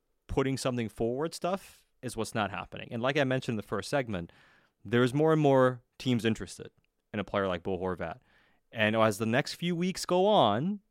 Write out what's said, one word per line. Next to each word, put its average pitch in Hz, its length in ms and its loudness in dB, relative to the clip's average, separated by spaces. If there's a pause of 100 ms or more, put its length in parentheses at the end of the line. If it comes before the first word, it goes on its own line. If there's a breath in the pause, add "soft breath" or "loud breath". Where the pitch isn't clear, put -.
(280)
putting 135 300 0
something 123 300 -2
forward 123 460 -4
stuff - 480 -6 (200)
is 123 140 -10
what's 110 200 -6
not 104 160 -2
happening. 95 400 -12
And 117 100 -6
like 135 160 0
I 147 60 2
mentioned 131 300 -2
in 110 40 -4
the 104 60 -6
first - 260 -6
segment, 110 420 -4 (520 soft breath)
there's 117 300 2
more 156 200 4
and 156 80 4
more 131 400 4 (160)
teams 123 260 0
interested 107 460 -4 (440)
in 107 60 -4
a 98 40 -4
player 98 240 0
like 87 160 -2
Bo 95 140 -2
Horvat. 87 420 -6 (520 soft breath)
And 107 240 2
as 110 220 4
the 113 80 -2
next 117 300 0
few 175 200 -4
weeks 180 300 -4
go 185 220 2
on, 170 520 4 (120)